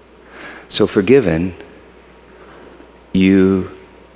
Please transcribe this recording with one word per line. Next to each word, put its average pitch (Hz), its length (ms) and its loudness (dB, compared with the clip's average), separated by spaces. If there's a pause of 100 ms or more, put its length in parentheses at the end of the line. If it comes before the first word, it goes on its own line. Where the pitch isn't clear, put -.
(680)
So - 180 -2
forgiven, 92 680 0 (1600)
you 95 580 2 (460)